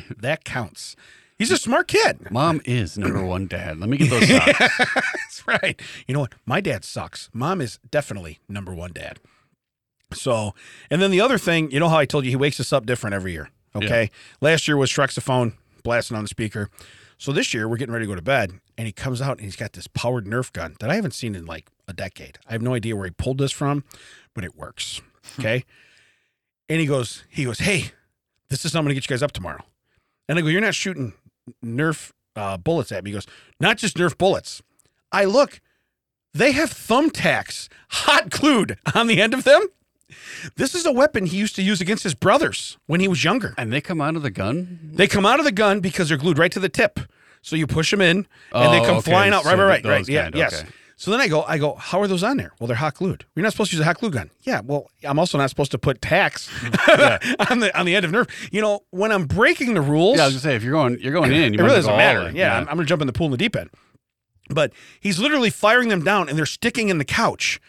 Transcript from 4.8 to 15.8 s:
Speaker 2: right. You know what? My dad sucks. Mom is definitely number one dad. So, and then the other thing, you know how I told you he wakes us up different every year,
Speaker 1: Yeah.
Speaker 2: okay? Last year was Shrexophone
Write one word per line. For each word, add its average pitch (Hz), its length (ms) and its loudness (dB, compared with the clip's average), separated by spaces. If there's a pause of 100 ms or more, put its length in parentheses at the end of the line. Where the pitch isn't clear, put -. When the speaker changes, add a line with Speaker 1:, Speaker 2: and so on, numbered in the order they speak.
Speaker 2:
right. 196 320 -2 (300)
You 127 60 -4
know 147 80 0
what? 127 120 -6 (120)
My 143 160 0
dad 139 240 -4
sucks. - 480 -12
Mom 160 260 -4
is 123 180 -8 (140)
definitely 98 560 -6
number 98 260 -12
one 87 200 -12
dad. - 260 -16 (920)
So, 110 400 -2 (360)
and 160 120 0
then 196 100 2
the 185 100 4
other 247 160 2
thing, 160 340 0
you 139 80 0
know 170 100 4
how 160 80 4
I 147 80 4
told 143 200 -2
you 127 60 -2
he 131 40 0
wakes 139 240 0
us 123 120 -8
up 127 140 0
different 113 300 -4
every 92 180 -6
year, 76 160 -10 (260)
Speaker 1:
Yeah. 107 100 -2
Speaker 2:
okay? 113 260 2 (280)
Last 151 280 2
year 147 100 2
was 135 140 2
Shrexophone 127 640 0 (300)